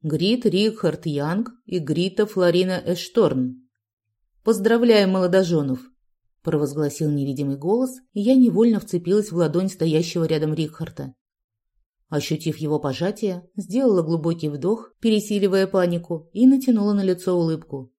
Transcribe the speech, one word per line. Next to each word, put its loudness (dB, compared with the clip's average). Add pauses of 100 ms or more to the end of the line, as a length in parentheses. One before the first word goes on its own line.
«Грит 0
Рихард -2
Янг -4 (160)
и -6
Грита -2
Флорина 0
Эшторн. -2 (760)
Поздравляем 4
молодоженов!», 2 (640)
провозгласил -2
невидимый -4
голос, -2 (240)
и -4
я 4
невольно 4
вцепилась -2
в -6
ладонь 0
стоящего -2
рядом -2
Рихарда. -8 (960)
Ощутив -4
его -2
пожатие, -4 (100)
сделала 0
глубокий -2
вдох, -4
пересиливая 0
панику, -2
и 4
натянула 4
на 0
лицо 0
улыбку. -4